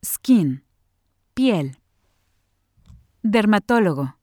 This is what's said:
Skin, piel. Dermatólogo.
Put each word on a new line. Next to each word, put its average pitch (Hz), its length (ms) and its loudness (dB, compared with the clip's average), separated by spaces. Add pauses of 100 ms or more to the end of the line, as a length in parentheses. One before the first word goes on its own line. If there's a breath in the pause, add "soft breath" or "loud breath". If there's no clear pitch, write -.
Skin, 156 600 0 (720)
piel. 180 440 -2 (1500)
Dermatólogo. 208 960 0